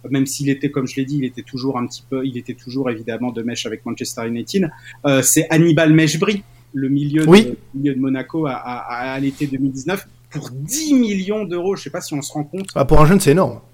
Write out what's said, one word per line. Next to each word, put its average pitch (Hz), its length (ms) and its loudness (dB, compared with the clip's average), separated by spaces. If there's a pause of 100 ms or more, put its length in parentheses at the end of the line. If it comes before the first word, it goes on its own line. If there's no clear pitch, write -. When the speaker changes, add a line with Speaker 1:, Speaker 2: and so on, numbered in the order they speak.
Speaker 1:
même 135 180 0
s'il 139 220 -4
était, 139 200 -2
comme 131 180 -4
je - 100 -12
l'ai 135 80 -2
dit, 143 120 -4
il 131 80 -2
était 120 160 -8
toujours 127 360 -6
un 120 100 -4
petit - 220 -16
peu, 135 160 -4
il 123 120 -6
était 120 160 -10
toujours 127 360 -6
évidemment 113 420 -6
de 117 100 -8
mèche 117 240 -6
avec 113 200 -8
Manchester 117 420 -8
United. 117 420 -4 (360)
Euh, 135 180 4
c'est 151 260 2
Hannibal 160 420 6
Mejbri, 160 520 2 (300)
le 135 160 -4
milieu 147 360 0
de, 156 40 4
Speaker 2:
Oui. 180 240 8 (200)
Speaker 1:
milieu 139 220 -2
de 127 40 -2
Monaco 135 460 -2
à, 131 80 -4
à, 123 600 -8
à 135 60 -6
l'été 139 280 -4
deux 135 100 -6
mille 135 140 -2
dix-neuf, 180 360 -6 (220)
pour - 220 -12
dix 269 420 -4
millions 208 520 0
d'euros. 175 300 -2
Je - 80 -14
sais 139 60 -12
pas 175 120 -8
si - 120 -10
on 139 80 -4
se - 100 -12
rend 151 120 -6
compte. 190 320 -10
Speaker 2:
Ah, 135 100 2
pour 151 160 10
un 156 40 10
jeune, 190 140 6
c'est 139 120 4
énorme. 147 280 2 (140)